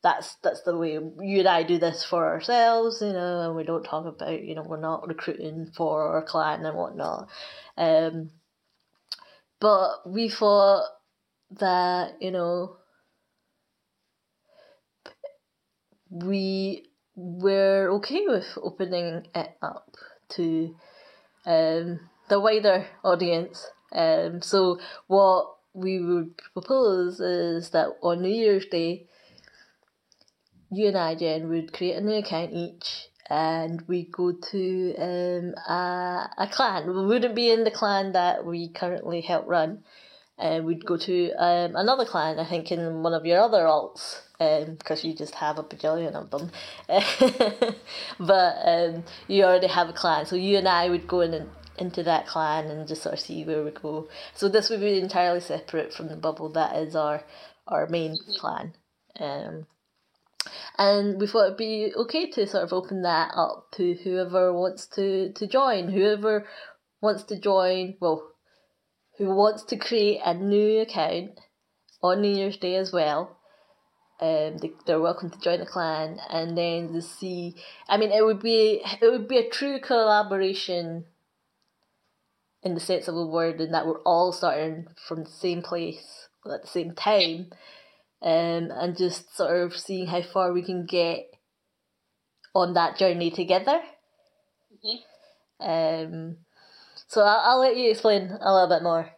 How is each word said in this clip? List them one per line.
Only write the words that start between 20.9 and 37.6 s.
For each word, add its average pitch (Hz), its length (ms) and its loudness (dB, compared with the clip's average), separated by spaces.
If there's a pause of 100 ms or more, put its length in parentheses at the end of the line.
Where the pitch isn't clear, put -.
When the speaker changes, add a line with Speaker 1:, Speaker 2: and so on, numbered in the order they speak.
Speaker 1:
um, 165 540 2 (300)
the 202 100 4
wider 208 480 4 (160)
audience. 175 640 0 (240)
Um, 165 500 2
so 180 380 2 (280)
what 190 380 6 (280)
we 185 300 -2
would 170 340 -2 (160)
propose 185 680 2
is 170 520 -2
that 160 180 2 (120)
on 175 200 0
New 185 120 -2
Year's 208 320 2
Day, 170 420 -4 (1600)
you 202 160 2
and 196 100 2
I, 165 180 0
Jen, 160 340 -2
would 165 240 -4
create 180 240 -4
a - 40 -6
new 214 140 0
account 170 380 -4
each, - 540 -10 (220)
and 160 580 -2
we'd 175 240 -4
go 180 200 0
to, 185 640 -4
um, 180 580 -4 (140)
a, 180 680 -4
a 202 140 -2
clan. 190 360 0
We 190 180 -2
wouldn't 226 300 2
be 233 160 4
in 226 140 4